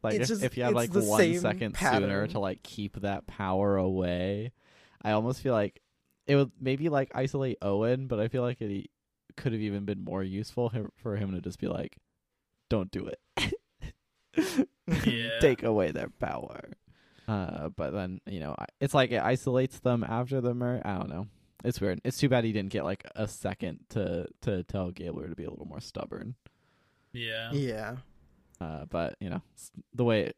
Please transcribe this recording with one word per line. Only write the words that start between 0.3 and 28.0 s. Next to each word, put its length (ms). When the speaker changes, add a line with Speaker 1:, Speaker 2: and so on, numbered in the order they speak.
Speaker 1:
if 140
you 60
had, 80
Speaker 2:
it's 40
Speaker 1:
like, 160
Speaker 2:
the 100
Speaker 1:
one 160
Speaker 2:
same 220
Speaker 1:
second 320
Speaker 2:
pattern. 380
Speaker 1:
sooner 160
to, 120
like, 240
keep 380
that 260
power 520
away, 720
I 120
almost 280
feel 140
like 260
it 100
would 240
maybe, 300
like, 240
isolate 480
Owen, 440
but 140
I 80
feel 140
like 180
it 100
e-, 200
could 140
have 100
even 240
been 180
more 180
useful 460
him, 280
for 200
him 160
to 80
just 180
be 100
like, 280
"Don't 220
do 160
it." 140
<laughs> 320
Speaker 3:
Yeah. 360
Speaker 1:
Take 220
away 280
their 200
power. 600
Uh, 420
but 200
then, 360
you 120
know, 180
I, 100
it's 140
like 160
it 80
isolates 640
them 240
after 360
the 140
mur-, 300
I 120
don't 120
know. 180
It's 160
weird. 240
It's 140
too 100
bad 160
he 80
didn't 180
get, 140
like, 200
a 100
second 540
to, 380
to 200
tell 300
Gabler 360
to 60
be 100
a 60
little 160
more 140
stubborn. 560
Speaker 3:
Yeah. 400
Speaker 2:
Yeah. 440